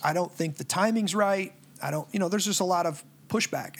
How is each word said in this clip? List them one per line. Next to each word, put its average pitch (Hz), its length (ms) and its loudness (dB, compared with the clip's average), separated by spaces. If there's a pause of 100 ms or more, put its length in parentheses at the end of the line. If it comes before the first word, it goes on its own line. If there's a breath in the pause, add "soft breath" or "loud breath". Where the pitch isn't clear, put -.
"I 156 100 0
don't 175 200 0
think 160 240 -4
the 139 80 -10
timing's 208 500 0
right. 196 380 0 (280)
I 139 120 -4
don't," 151 200 -6
you 208 60 -2
know, 175 100 2
there's 202 180 0
just 202 140 0
a 190 40 2
lot 175 220 2
of 151 180 -4 (240)
pushback. - 520 -2